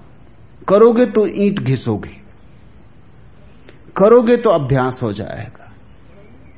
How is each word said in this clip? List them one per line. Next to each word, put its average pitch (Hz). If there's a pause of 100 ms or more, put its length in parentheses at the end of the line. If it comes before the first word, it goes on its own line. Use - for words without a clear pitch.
(680)
करोगे 226
तो 208
ईंट 202
घिसोगे, 123 (1800)
करोगे 233
तो 233
अभ्यास 131
हो 107
जाएगा, - (880)